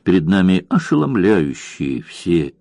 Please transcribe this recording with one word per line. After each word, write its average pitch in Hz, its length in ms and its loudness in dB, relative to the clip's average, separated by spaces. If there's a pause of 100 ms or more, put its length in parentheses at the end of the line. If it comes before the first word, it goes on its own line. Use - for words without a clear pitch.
перед 90 220 2
нами 92 440 2
ошеломляющие 98 1300 -2
все 80 600 -4